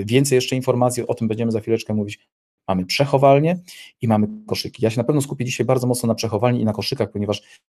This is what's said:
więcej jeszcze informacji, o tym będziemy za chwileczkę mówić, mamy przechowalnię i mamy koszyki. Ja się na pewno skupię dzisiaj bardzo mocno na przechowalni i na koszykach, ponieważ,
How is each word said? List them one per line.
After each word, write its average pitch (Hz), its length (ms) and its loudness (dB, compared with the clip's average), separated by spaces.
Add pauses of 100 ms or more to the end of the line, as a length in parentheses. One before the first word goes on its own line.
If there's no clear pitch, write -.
więcej 131 300 2
jeszcze 127 200 0
informacji, 123 520 0
o 120 60 0
tym 117 140 -4
będziemy 113 240 -2
za 110 80 0
chwileczkę 113 340 -2
mówić, 104 260 -4 (480)
mamy 92 180 0
przechowalnię 143 720 4 (420)
i 127 60 -2
mamy 107 200 4 (200)
koszyki. - 360 -6
Ja 110 60 4
się 110 80 -4
na 120 60 0
pewno 147 180 0
skupię 139 240 -6
dzisiaj 127 200 -2
bardzo 123 220 2
mocno 123 200 0
na 113 80 2
przechowalni 113 460 0
i 110 40 0
na 107 80 0
koszykach, - 380 -4
ponieważ, 101 300 -4 (300)